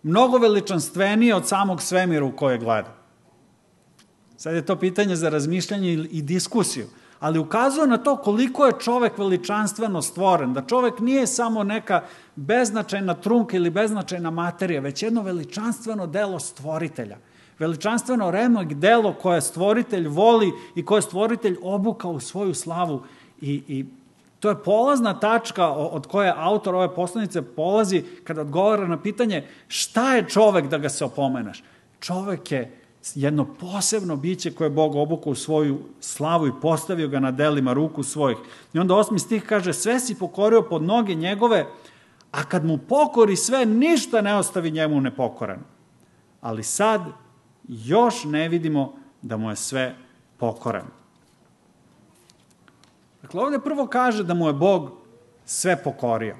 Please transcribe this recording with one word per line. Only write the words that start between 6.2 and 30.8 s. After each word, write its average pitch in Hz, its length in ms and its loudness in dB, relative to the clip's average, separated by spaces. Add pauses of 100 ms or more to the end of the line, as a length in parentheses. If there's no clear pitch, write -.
diskusiju. 165 680 -2 (320)
Ali 160 200 0
ukazuje 262 480 2
na 240 100 4
to 262 180 2
koliko 262 500 2
je 254 140 4
čovek 240 380 0
veličanstveno 202 840 -2
stvoren, 170 520 2
da 131 80 -2
čovek 240 380 0
nije 254 280 2
samo 226 360 -2
neka 202 380 0 (340)
beznačajna 202 800 0
trunka 208 440 0
ili 175 120 2
beznačajna 185 640 -2
materija, 170 500 -4
već 139 220 -6
jedno 226 180 0
veličanstveno 196 840 -6
delo 185 320 -4
stvoritelja. 143 800 -8 (420)
Veličanstveno 202 720 -2
remek 202 420 2
delo 202 400 4
koje 175 280 2
stvoritelj 196 680 0
voli 202 440 6 (240)
i 170 100 -4
koje 208 160 4
stvoritelj 202 600 -2
obuka 196 440 -2
u 165 120 -6
svoju 190 340 -4
slavu. 165 500 -4 (380)
I, 143 260 -4
i 135 180 -6 (540)
to 208 100 0
je 208 140 -2
polazna 226 560 2
tačka 220 480 2
o-, 147 180 -2
od 156 220 -6
koje 190 300 2
autor 190 380 0
ove 180 200 0
poslanice 180 460 -4
polazi 180 640 0 (200)
kada 160 180 -6
odgovara 190 460 2
na 165 140 -2
pitanje 208 460 -2 (200)
šta - 480 0
je 233 140 2
čovek 196 380 6
da 156 100 0
ga 147 120 -2